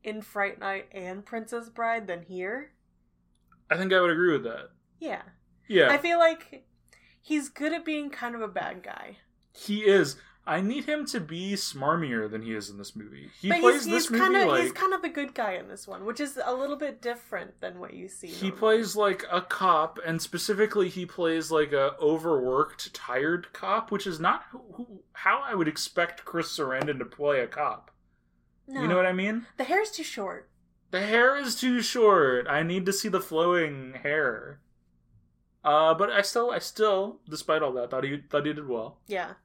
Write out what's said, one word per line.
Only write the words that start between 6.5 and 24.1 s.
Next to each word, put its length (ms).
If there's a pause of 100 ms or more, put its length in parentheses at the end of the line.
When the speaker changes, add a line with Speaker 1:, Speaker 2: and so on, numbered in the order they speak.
Speaker 1:
he's 280
good 240
at 120
being 260
kind 260
of 40
a 80
bad 360
guy. 320 (360)
Speaker 2:
He 320
is. 320 (320)
I 120
need 240
him 220
to 120
be 360
smarmier 760
than 120
he 120
is 160
in 80
this 160
movie. 360 (100)
He 80
Speaker 1:
But 140
Speaker 2:
plays 220
Speaker 1:
he's, 20
Speaker 2:
this 180
Speaker 1:
he's 80
Speaker 2:
movie 100
Speaker 1:
kinda, 240
Speaker 2:
like 160
Speaker 1:
he's 80
kind 240
of 80
the 60
good 260
guy 200
in 120
this 220
one, 160
which 160
is 240
a 100
little 220
bit 260
different 580
than 200
what 140
you 120
see 220
Speaker 2:
He 220
Speaker 1:
normally. 100
Speaker 2:
plays 340
like 380
a 100
cop, 640
and 160
specifically 680
he 160
plays 460
like 220
a 240
overworked, 1000
tired 580
cop, 380
which 160
is 140